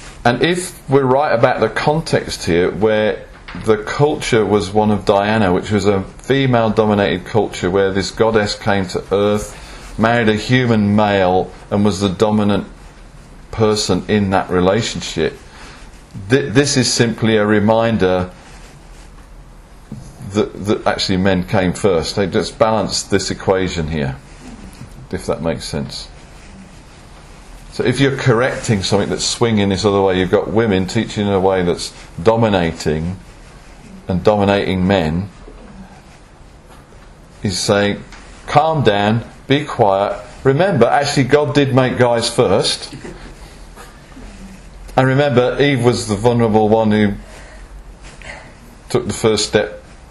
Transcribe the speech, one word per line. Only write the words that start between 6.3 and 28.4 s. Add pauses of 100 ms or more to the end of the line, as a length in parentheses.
culture
where
this
goddess
came
to (100)
earth,
married
a
human
male, (200)
and
was
the
dominant (840)
person
in
that
relationship, (920)
thi-,
this
is
simply
a
reminder (2000)
that, (140)
that
actually
men
came
first.
They
just
balanced
this
equation
here, (960)
if
that
makes
sense. (1600)
So
if
you're
correcting